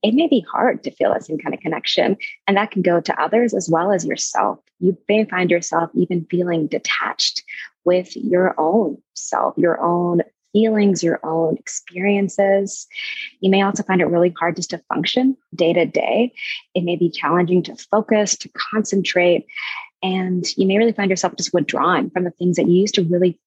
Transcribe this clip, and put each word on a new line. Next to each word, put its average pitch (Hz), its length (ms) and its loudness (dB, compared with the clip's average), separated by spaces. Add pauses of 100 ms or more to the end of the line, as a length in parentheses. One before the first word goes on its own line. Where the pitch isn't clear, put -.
It 214 140 2
may 320 120 4
be 262 240 4
hard - 320 0
to - 80 -8
feel - 220 0
that - 100 -2
same 156 140 -8
kind - 160 -8
of - 80 -12
connection, - 560 0 (300)
and 196 100 2
that 214 140 0
can 185 100 -2
go 175 180 4
to - 220 -4
others 220 320 2
as 190 160 -4
well 170 220 2
as 170 160 0
yourself. - 500 -2 (220)
You 180 180 2 (100)
may 214 180 2
find 180 260 -2
yourself 170 420 0
even 175 380 0
feeling 175 340 0
detached - 800 -4 (420)
with 180 320 0
your 180 400 0
own 165 400 0 (160)
self, - 420 -4
your 170 240 0
own 175 440 0 (280)
feelings, 208 520 2
your 165 200 0
own 160 340 -2
experiences. 196 1300 -2 (540)
You 190 100 4
may 190 120 4
also 196 200 0
find 185 200 2
it 160 40 4
really 175 320 2
hard 175 180 -2
just 180 160 -8
to - 120 -10 (100)
function 262 440 0 (180)
day 170 180 2
to 170 120 4
day. - 480 0 (420)
It 180 80 0
may 175 120 -2
be 170 140 0
challenging 175 540 2
to - 120 -10
focus, 214 600 0
to - 120 -16
concentrate, 185 960 0 (580)
and 185 420 -2 (120)
you 190 100 2
may 196 100 2
really 226 140 4
find 202 180 -2
yourself 180 280 -2
just - 160 -6
withdrawn 165 560 0
from 180 160 -2
the 170 60 -4
things 175 260 0
that 165 100 0
you 175 60 4
used 196 220 2
to 190 80 2
really 175 440 0